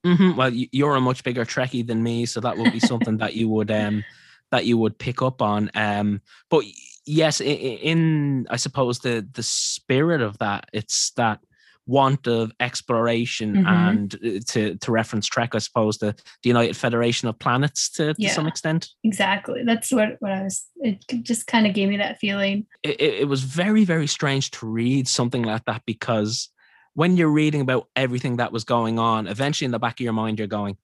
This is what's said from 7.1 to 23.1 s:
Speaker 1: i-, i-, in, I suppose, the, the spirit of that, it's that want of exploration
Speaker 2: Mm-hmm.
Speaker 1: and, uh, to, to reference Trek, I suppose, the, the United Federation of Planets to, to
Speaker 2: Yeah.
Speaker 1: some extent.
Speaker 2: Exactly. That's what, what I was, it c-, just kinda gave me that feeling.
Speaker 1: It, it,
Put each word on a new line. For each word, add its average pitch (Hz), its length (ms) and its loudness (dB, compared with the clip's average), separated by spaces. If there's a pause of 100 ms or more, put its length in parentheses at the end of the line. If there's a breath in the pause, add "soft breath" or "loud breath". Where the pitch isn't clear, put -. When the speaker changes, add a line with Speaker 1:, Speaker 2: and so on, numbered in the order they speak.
Speaker 1:
i-, - 40 -4
i-, 127 40 0 (340)
in, 151 680 2
I 120 60 -2
suppose, 123 420 -2
the, 113 340 -2
the 120 100 -8
spirit 147 800 0
of 107 180 -4
that, 101 340 -4
it's - 400 -4
that 113 260 0 (460 soft breath)
want 135 440 2
of 113 320 0
exploration 117 960 -2
Speaker 2:
Mm-hmm. 190 100 4
Speaker 1:
and, 95 480 2
uh, 104 320 -4
to, 107 300 0
to 117 160 -4
reference 110 340 0
Trek, 117 300 -2
I - 20 0
suppose, 107 400 0
the, 104 140 -2 (300 loud breath)
the 120 60 2
United 117 280 2
Federation 120 520 0
of 110 120 -4
Planets 131 500 0
to, 156 240 -2
to 214 80 -4
Speaker 2:
Yeah. 190 80 0
Speaker 1:
some 156 160 -2
extent. 160 420 -4 (140)
Speaker 2:
Exactly. 202 600 0
That's 226 260 0
what, 220 200 2 (100)
what 202 100 -6
I 190 140 -4
was, 190 200 -8 (120)
it 233 340 -4
c-, 247 120 -4
just - 260 -4
kinda 214 220 4
gave 196 180 0
me 202 80 0
that 202 240 -4
feeling. 202 460 -2 (180)
Speaker 1:
It, - 160 -4
it, 139 220 4